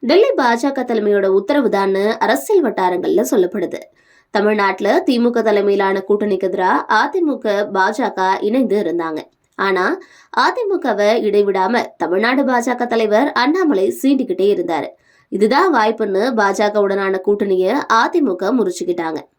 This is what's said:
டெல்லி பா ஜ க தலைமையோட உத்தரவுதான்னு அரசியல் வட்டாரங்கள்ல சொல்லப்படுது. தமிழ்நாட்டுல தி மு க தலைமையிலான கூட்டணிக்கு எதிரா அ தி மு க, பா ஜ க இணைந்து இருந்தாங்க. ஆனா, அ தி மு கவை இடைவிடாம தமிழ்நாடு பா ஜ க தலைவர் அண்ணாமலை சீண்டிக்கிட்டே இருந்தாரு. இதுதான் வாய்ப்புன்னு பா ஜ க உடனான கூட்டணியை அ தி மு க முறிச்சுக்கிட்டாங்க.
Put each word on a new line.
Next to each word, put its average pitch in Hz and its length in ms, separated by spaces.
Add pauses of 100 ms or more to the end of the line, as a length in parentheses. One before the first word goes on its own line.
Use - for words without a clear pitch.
டெல்லி 370 300
பா 285 220
ஜ 254 180
க 262 120
தலைமையோட 208 480
உத்தரவுதான்னு 196 720 (140)
அரசியல் 294 460
வட்டாரங்கள்ல 180 580
சொல்லப்படுது. 185 580 (540)
தமிழ்நாட்டுல 202 580 (100)
தி 254 160
மு 240 120
க 233 120
தலைமையிலான 202 600
கூட்டணிக்கு 202 460
எதிரா 185 220 (200)
அ 214 180
தி 349 140
மு 294 160
க, 208 180 (160)
பா 190 180
ஜ 220 220
க 190 160 (120)
இணைந்து 214 400
இருந்தாங்க. 165 400 (380)
ஆனா, 190 280 (460)
அ 254 180
தி 494 140
மு 392 140
கவை 208 320 (100)
இடைவிடாம 202 600 (140)
தமிழ்நாடு 220 480
பா 247 160
ஜ 240 160
க 247 100
தலைவர் 226 480
அண்ணாமலை 262 580
சீண்டிக்கிட்டே 208 580
இருந்தாரு. 175 400 (420)
இதுதான் 240 400
வாய்ப்புன்னு 220 500 (120)
பா 208 160
ஜ 208 200
க 208 100
உடனான 196 400
கூட்டணியை 202 540 (180)
அ 226 160
தி 349 120
மு 226 160
க 196 160
முறிச்சுக்கிட்டாங்க. 175 680 (180)